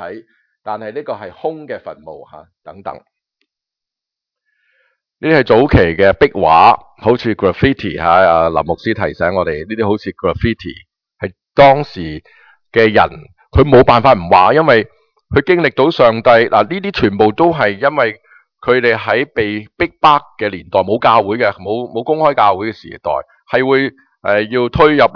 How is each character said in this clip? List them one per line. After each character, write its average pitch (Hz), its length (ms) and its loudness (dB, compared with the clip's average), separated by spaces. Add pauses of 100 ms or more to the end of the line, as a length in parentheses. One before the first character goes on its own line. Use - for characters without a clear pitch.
(140)
體， 110 120 -20 (380)
但 107 160 -10
係 110 140 -12
呢 143 80 -10
個 131 120 -10
係 101 180 -14
空 156 360 -12
嘅 113 140 -12
墳 78 180 -18
墓， 76 320 -20
下， 78 140 -20 (180)
等 82 200 -20
等。 85 100 -12 (2250)
呢 147 80 -4
啲 156 100 4
係 127 40 0
早 117 180 2
期 143 160 2 (200)
嘅 98 160 4
壁 147 140 2
畫， 95 500 2 (240)
好 120 160 0
似 117 160 -6
graffiti， 101 640 -2
下， 80 100 -8
啊， 85 420 2
林 82 80 -6
牧 76 200 -4
師 113 160 -6
提 92 220 -6
醒 87 180 -4
我 92 100 -2
哋， 82 240 -8
呢 110 80 -10
啲 110 140 -4
好 107 80 -2
似 101 140 -10
graffiti， 90 640 -6 (440)
係 95 140 -12 (220)
當 139 280 4
時 78 380 -12 (500)
嘅 117 120 2 (100)
人， 98 160 2 (420)
佢 - 160 2
冇 135 160 6
辦 120 200 4
法 135 100 4
唔 87 160 -2
畫， 95 240 4
因 156 140 2
為 113 180 2 (500)
佢 143 80 2
經 175 200 0
歷 139 100 -2
到 139 160 0
上 123 320 2
帝。 127 80 2
嗱， 117 340 4
呢 98 180 -6
啲 98 100 -8
全 101 260 -2
部 107 140 2
都 165 200 0
係 127 200 -2
因 127 260 -4
為 113 240 -4 (400)
佢 127 200 0
哋 120 140 2
喺 110 380 -4
被 107 260 -4 (180)
逼 170 220 -6
迫 151 200 4 (180)
嘅 107 120 -6
年 90 200 -12
代， 98 120 0
冇 101 200 -4
教 117 200 4
會 101 160 -4
嘅， 117 160 0
冇， 107 380 -8
冇 117 120 -8
公 156 160 -2
開 151 140 0
教 104 240 2
會 110 140 -8
嘅 - 20 -14
時 - 160 -20 (120)
代， 82 100 -6 (400)
係 127 140 0
會， 135 260 0 (300)
呃， 104 220 0
要 120 260 -4
推 151 280 2
入 127 80 4 (100)